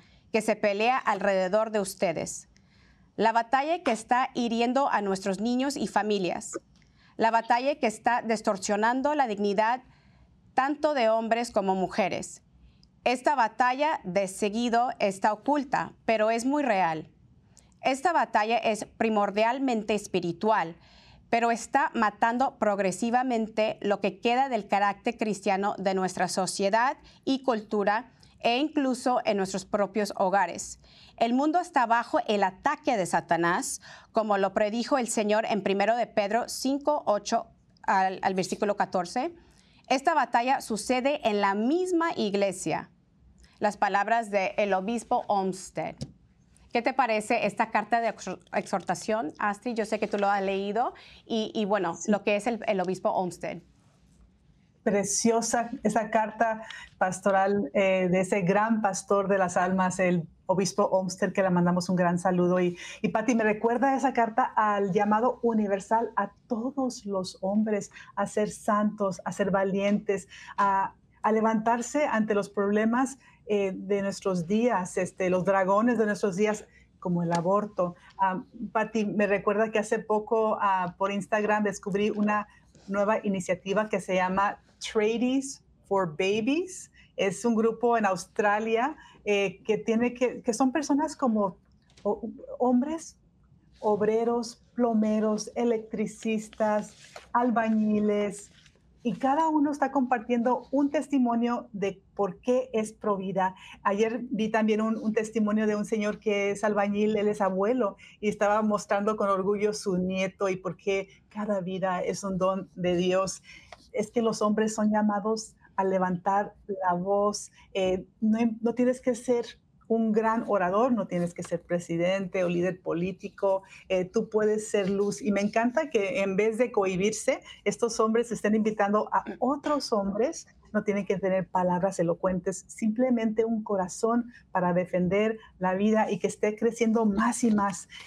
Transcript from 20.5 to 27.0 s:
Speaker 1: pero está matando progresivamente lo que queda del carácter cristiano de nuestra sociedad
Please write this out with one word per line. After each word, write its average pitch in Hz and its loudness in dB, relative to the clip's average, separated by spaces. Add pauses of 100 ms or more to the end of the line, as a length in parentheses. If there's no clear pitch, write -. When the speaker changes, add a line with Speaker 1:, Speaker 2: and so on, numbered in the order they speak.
Speaker 1:
pero 233 2
está 269 -2
matando 233 0
progresivamente 220 0
lo 202 -2
que 190 -2
queda 247 2
del 214 -4
carácter 202 0
cristiano 202 -2
de 190 -2
nuestra 185 -2
sociedad 202 0 (280)